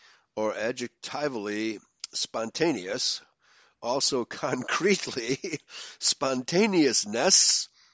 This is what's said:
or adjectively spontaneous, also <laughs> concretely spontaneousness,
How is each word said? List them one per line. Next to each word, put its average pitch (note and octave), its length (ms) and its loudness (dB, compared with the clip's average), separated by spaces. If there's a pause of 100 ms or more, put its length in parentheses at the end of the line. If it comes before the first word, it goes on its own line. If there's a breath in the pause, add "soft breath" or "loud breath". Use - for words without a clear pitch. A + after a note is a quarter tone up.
(360 soft breath)
or G#2+ 180 0
adjectively A2 1300 -4 (340)
spontaneous, A2+ 1080 -2 (600 soft breath)
also B2+ 440 0
<laughs> - 220 -10
concretely C3 920 0 (600 loud breath)
spontaneousness, C#3 1700 2 (240 soft breath)